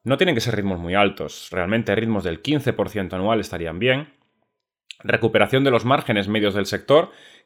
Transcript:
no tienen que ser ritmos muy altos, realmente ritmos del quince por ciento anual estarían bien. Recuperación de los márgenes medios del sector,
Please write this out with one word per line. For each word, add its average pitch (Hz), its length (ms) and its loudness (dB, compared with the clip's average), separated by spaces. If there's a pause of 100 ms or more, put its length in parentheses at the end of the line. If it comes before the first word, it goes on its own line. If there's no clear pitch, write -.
no 123 140 0
tienen 185 180 2
que 113 60 0
ser 113 160 -2
ritmos 98 220 -2
muy 85 160 -4
altos, 98 560 0
realmente 101 440 0
ritmos 110 300 0
del 85 160 -4
quince 143 320 0
por 98 160 -2
ciento 92 280 -4
anual 107 240 0
estarían 85 380 -6
bien. 131 360 0 (840)
Recuperación 107 640 2
de 151 60 4
los 113 140 2
márgenes 117 440 0
medios 104 260 0
del 98 120 -2
sector, 147 440 2 (360)